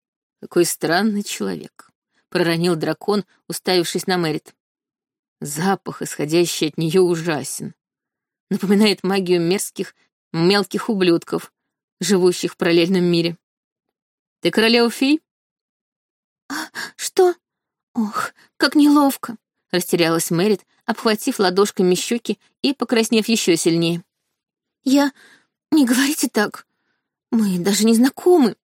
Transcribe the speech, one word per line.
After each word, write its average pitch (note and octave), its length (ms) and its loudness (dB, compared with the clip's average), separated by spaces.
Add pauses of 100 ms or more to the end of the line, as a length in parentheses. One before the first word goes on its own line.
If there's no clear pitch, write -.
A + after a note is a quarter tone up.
(400)
"Какой - 240 0
странный G3+ 580 -2
человек", — - 680 -10 (400)
проронил E3+ 440 0
дракон, E3 500 -4 (240)
уставившись F3+ 580 -2
на F#3 100 0
Мэрит. D#3+ 380 -4 (840)
"Запах, D#3+ 600 -6
исходящий D#3 680 -2
от D3 100 -8
нее, E3 240 2
ужасен. D#3+ 720 -4 (760)
Напоминает G3+ 520 2
магию F3+ 380 0
мерзких, F3+ 540 -4 (380)
мелких F#3+ 560 0
ублюдков, E3+ 640 -2 (480)
живущих F3+ 540 0
в - 20 -20
параллельном F3 480 2
мире". E3+ 320 0 (1040)
"Ты E3+ 100 -2
королева A#3 400 2
фей?" C#4+ 300 0 (1300)
"А, C#4 60 -12 (420)
что? - 380 0 (580)
Ох, A3 400 -6 (240)
как C#4+ 180 -2
неловко", — C#4+ 600 2 (340)
растерялась E3 600 0
Мэрит, F#3 340 0 (220)
обхватив A3+ 540 -2
ладошками F#3 540 2
щеки - 440 -4 (240)
и C#4 100 0
покраснев A3+ 560 0
еще A3 280 2
сильнее. E3+ 460 0 (800)
"Я... C#4 300 2 (580)
Не D4+ 140 4
говорите C4+ 440 0
так. - 380 -4 (640)
Мы G3+ 280 0
даже G3+ 260 0
не A3+ 100 4
знакомы". C4 640 2 (100)